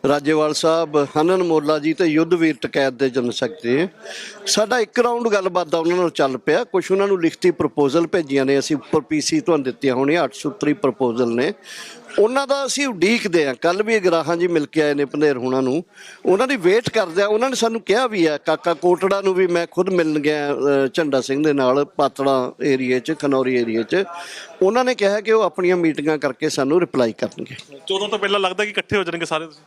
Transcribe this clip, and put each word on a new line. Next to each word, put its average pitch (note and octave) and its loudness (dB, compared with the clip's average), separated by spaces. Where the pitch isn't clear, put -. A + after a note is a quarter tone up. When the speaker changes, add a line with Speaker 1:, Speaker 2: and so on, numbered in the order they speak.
Speaker 1:
ਰਾਜੇਵਾਲ D3+ 0
ਸਾਹਿਬ, D#3+ 0
ਹਨਨ D#3 2
ਮੋਲਾ D#3 0
ਜੀ D#3 -2
ਤੇ F3+ 0
ਯੁੱਧਵੀਰ E3 2
ਟਕੈਤ C3+ -2
ਦੇ C3+ 0
ਜਨਰਲ A#2+ -2
ਸੈਕਟਰੀ। B2+ -2
ਸਾਡਾ G#3+ 0
ਇੱਕ A3 -2
ਰਾਊਂਡ A#3 0
ਗੱਲਬਾਤ F#3 0
ਦਾ E3 0
ਉਹਨਾਂ E3 2
ਨਾਲ F3+ 2
ਚੱਲ C3+ 0
ਪਿਆ, D#3 0
ਕੁਛ F#3+ -2
ਉਹਨਾਂ G3 2
ਨੂੰ F#3+ 0
ਲਿਖਤੀ E3 2
ਪ੍ਰਪੋਜ਼ਲ D3 0
ਭੇਜੀਆਂ C#3 0
ਨੇ C#3 2
ਅਸੀਂ D3 -2
ਉੱਪਰ D3+ -2
ਪੀ D3+ -4
ਸੀ D#3 0
ਤੁਹਾਨੂੰ D3+ 0
ਦਿੱਤੀਆਂ B2+ -2
ਹੋਣੀਆਂ, C#3+ 0
ਅੱਠ C3 -4
ਸੂਤਰੀ D3 -4
ਪ੍ਰਪੋਜ਼ਲ B2 0
ਨੇ, B2+ 0
ਉਹਨਾਂ B3+ 2
ਦਾ C#4 0
ਅਸੀਂ C4+ -2
ਉਡੀਕਦੇ F#3+ 2
ਹਾਂ। C3 -2
ਕੱਲ੍ਹ F3+ 0
ਵੀ A3 2
ਅਗਰਾਹਾਂ E3+ 0
ਜੀ F3 0
ਮਿਲ D#3 0
ਕੇ D#3 -2
ਆਏ D3 2
ਨੇ C#3+ 0
ਪੰਧੇਰ D3 0
ਹੋਣਾ B2+ -2
ਨੂੰ, C3+ -2
ਉਹਨਾਂ G3 2
ਦੀ C#4 0
ਵੇਟ G3 2
ਕਰਦੇ F#3 0
ਆ। G3+ 2
ਉਹਨਾਂ A3 0
ਨੇ B3+ -4
ਸਾਨੂੰ A3+ -2
ਕਿਹਾ A#3+ 2
ਵੀ F#3+ 2
ਹੈ, D3 0
ਕਾਕਾ E3 -2
ਕੋਟੜਾ F3+ 2
ਨੂੰ F#3+ 0
ਵੀ F#3 2
ਮੈਂ E3+ 0
ਖੁਦ F3+ -2
ਮਿਲਣ D#3+ 0
ਗਿਆ, D3 -2
ਅ, C#3 2
ਝੰਡਾ C#3 0
ਸਿੰਘ C3+ -2
ਦੇ D3+ 2
ਨਾਲ C#3 2
ਪਾਤੜਾ C3+ 0
ਏਰੀਏ C3 0
'ਚ, D#3+ -6
ਖਨੌਰੀ C3 0
ਏਰੀਏ A2+ 0
'ਚ। F#3 -2
ਉਹਨਾਂ A3 2
ਨੇ B3 0
ਕਿਹਾ G3+ 0
ਕਿ G#3 -2
ਉਹ A3 4
ਆਪਣੀਆਂ F3+ 0
ਮੀਟਿੰਗਾਂ D#3 0
ਕਰਕੇ C#3+ -4
ਸਾਨੂੰ C#3+ 0
ਰਿਪਲਾਈ B2+ 0
ਕਰਨਗੇ। - -10
Speaker 2:
ਚੌਦਾਂ G3 -2
ਤੋਂ G#3+ -4
ਪਹਿਲਾਂ G3+ 0
ਲੱਗਦਾ F#3 -2
ਕਿ G#3 -10
ਇਕੱਠੇ G3+ -4
ਹੋ F#3+ 0
ਜਾਣਗੇ E3+ -4
ਸਾਰੇ D#3+ -4
ਤੁਸੀਂ? D#3 -20